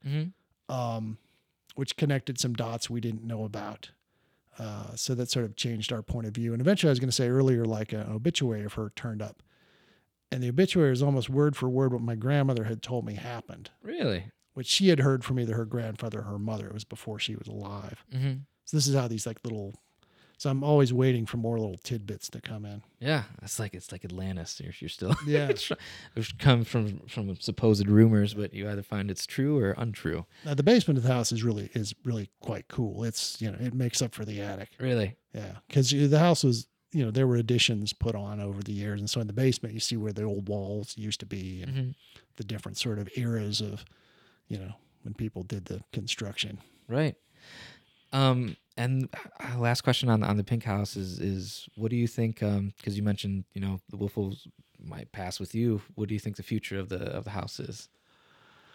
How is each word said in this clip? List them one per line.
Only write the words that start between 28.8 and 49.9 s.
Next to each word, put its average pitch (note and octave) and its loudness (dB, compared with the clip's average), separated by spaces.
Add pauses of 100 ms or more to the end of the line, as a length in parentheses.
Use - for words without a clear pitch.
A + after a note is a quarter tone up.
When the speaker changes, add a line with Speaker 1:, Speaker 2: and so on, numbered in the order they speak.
Speaker 1:
find G2+ -4
it's - -8
true C#3+ 2
or G2 4
untrue. E2+ -4 (180)
Speaker 2:
Now, D3 -4
the C#3 4
basement F3 6
of A#2 2
the C3 6
house A#2+ 2
is A2+ 0
really, G#2 0
is G#2 -4 (100)
really A2+ -4 (100)
quite G2+ -6
cool. G#2+ -4
It's, - -4
you A2+ -4
know, G2 -10
it B2 -4
makes B2+ 0
up A#2+ -2
for A2 -10
the G#2 -6
attic. G2 -8 (100)
Speaker 1:
Really? A#2+ 2 (160)
Speaker 2:
Yeah, G#2 -10 (120)
'cause C3+ 4
you, C#3+ 6
the D3+ 8
house E3+ 6
was, A#2+ 4 (260)
you D3 2
know, A2 0
there C3 4
were B2 4
additions A2+ 2
put A2+ -2
on G#2 -6
over G2+ -6
the G#2+ -8
years, G2+ -4
and G#2 -4
so B2 -2
in A2 -2
the G#2 -6
basement A#2+ 2
you A2 -8
see - -2
where G#2+ -2
the G#2 -4
old G2+ -2
walls G2+ -4
used G#2+ -6
to G2+ -12
be F#2 -8
and C3+ -6
Speaker 1:
Mm-hmm. C3 -2 (460)
Speaker 2:
the A2+ -10
different G2+ -8
sort G#2+ -2
of G2 -4
eras A2 0
of, G#2 -6 (640)
you G#2+ -6
know, F#2+ -10 (280)
when A2 -10
people G#2+ -6
did F#2+ -8
the F#2+ -8 (100)
construction. G#2 -6 (300)
Speaker 1:
Right. C#3+ 0 (960)
Um, B2+ 2 (220)
and, C3 0 (320)
uh, B2 -6
last A#2+ 2
question B2+ 2